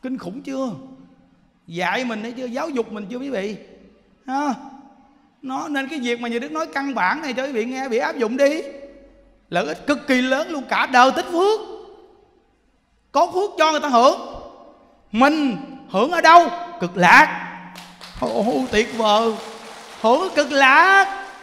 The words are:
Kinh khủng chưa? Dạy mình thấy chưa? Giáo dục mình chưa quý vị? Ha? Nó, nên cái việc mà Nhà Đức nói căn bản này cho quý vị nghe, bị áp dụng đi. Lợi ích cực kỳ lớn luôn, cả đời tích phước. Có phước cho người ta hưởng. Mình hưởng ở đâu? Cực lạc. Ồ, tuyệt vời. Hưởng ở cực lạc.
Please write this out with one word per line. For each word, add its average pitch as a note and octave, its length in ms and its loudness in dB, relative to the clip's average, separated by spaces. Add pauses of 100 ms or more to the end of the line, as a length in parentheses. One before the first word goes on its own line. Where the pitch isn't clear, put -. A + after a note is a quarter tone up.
Kinh B3+ 160 -8
khủng F#3 240 -12
chưa? C4+ 280 -6 (960)
Dạy F3+ 380 -2
mình A3 160 -6
thấy A#3 100 -10
chưa? B3+ 140 -10
Giáo C#4 240 -6
dục A#3 220 -4
mình G#3 180 -10
chưa B3 80 -10
quý C#4 120 -8
vị? G#3 260 -6 (720)
Ha? C4+ 260 -2 (880)
Nó, C4+ 260 -8
nên C#4 200 -4
cái D#4+ 120 -8
việc A#3+ 200 -4
mà A#3+ 80 -6
Nhà A#3 120 -4
Đức C#4+ 120 -8
nói D#4 220 -4
căn C#4 220 -4
bản A3 260 0
này C#4 120 -8
cho B3+ 100 -4
quý C#4+ 80 -6
vị A3+ 140 -4
nghe, C4 240 -8
bị A3 80 -2
áp C#4+ 200 -2
dụng A#3+ 200 -2
đi. C#4+ 240 2 (880)
Lợi F3 180 -2
ích - 200 -8
cực C#4+ 200 -2
kỳ B3+ 140 4
lớn C4+ 280 -2
luôn, D4 200 -6
cả G#3+ 160 0
đời C4 300 6
tích F4 160 -4
phước. G4 280 2 (1500)
Có D#4+ 220 2
phước G4 240 -2
cho D#4+ 140 4
người D4+ 80 0
ta D4+ 80 -4
hưởng. B3+ 320 4 (920)
Mình C4+ 460 2 (320)
hưởng A#3 220 0
ở E4+ 100 -2
đâu? E4 260 8 (320)
Cực F3+ 180 -6
lạc. G#3 560 6 (680)
Ồ, A#3+ 520 -2
tuyệt A3+ 260 0
vời. A3 360 2 (680)
Hưởng B3 200 4
ở F#4 140 -2
cực D4 160 0
lạc. E4 720 4 (180)